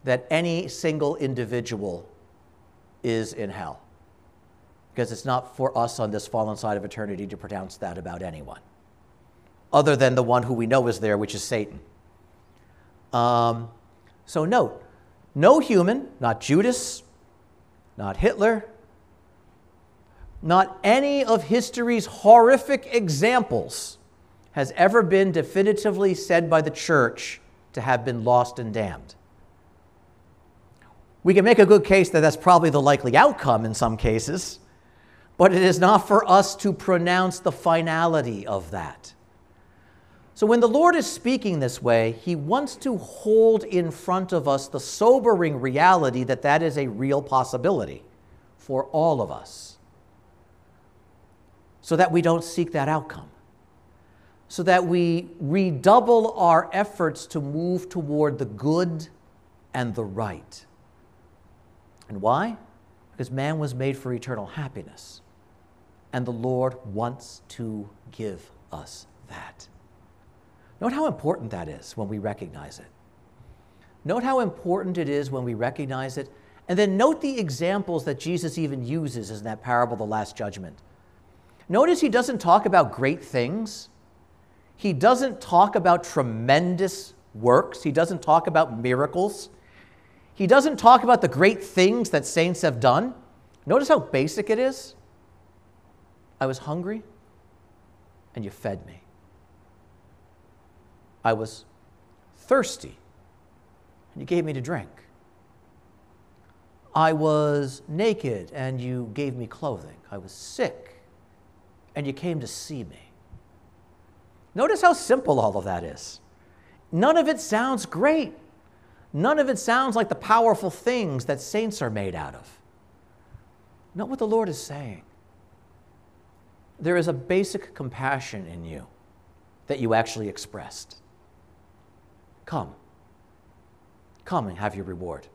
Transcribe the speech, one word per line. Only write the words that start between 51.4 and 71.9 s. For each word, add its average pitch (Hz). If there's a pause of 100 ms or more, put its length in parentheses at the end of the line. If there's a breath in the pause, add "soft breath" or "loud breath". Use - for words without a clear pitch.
so -
that 170
we 165
don't 165
seek 170
that 143
outcome, - (1160 soft breath)
so -
that 180
we 170 (120)
redouble 196
our 170
efforts 185
to 156
move 170
toward 151
the 135
good 156 (640)
and 120
the 113
right. 95 (1400)
And 101
why? 160 (540)
Because 127
man 143
was 135
made 139
for 127
eternal 120
happiness, - (920)
and 123
the 120
Lord 127
wants 117
to 107 (220)
give 98 (200)
us - (200)
that. - (1120 soft breath)
Note 247
how 302
important 143
that 87
is -